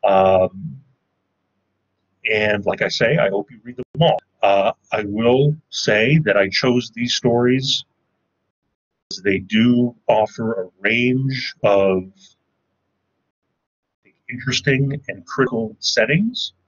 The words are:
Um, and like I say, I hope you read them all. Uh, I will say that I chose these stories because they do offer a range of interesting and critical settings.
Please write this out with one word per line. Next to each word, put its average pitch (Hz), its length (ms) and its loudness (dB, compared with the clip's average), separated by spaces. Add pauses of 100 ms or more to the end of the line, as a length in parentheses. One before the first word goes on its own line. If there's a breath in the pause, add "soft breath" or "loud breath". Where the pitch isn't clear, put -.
Um, 95 760 2 (1500)
and 104 340 0
like 98 180 -4
I 101 60 -2
say, 120 300 0
I 196 120 2
hope 196 200 -6
you 113 120 -20
read 123 140 -16
them 127 80 -12 (160)
all. 160 200 2 (220)
Uh, 98 300 2 (200)
I 107 140 -4
will 123 500 2 (140)
say 117 480 2
that 104 180 2
I 98 120 2
chose 123 460 0
these 120 200 -4
stories 127 720 0 (1200)
because - 140 -14
they 98 160 0
do 120 560 2 (140)
offer 110 560 0
a 92 40 -14 (120)
range 127 840 -2
of 98 420 2 (2250)
interesting 135 800 -2
and - 180 -12
critical 113 520 -4
settings. 170 760 -2 (140)